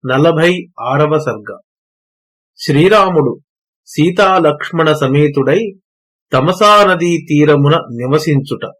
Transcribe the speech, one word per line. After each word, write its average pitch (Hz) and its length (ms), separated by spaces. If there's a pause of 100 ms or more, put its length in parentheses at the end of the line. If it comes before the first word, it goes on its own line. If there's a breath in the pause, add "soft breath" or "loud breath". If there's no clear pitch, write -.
నలభై 165 600 (120)
ఆరవ 147 400
సర్గ. 110 380 (1000)
శ్రీరాముడు 165 800 (460)
సీతాలక్ష్మణ 165 1080
సమేతుడై 147 800 (600)
తమసా 202 520
నదీ 170 440
తీరమున 147 460
నివసించుట. 131 1040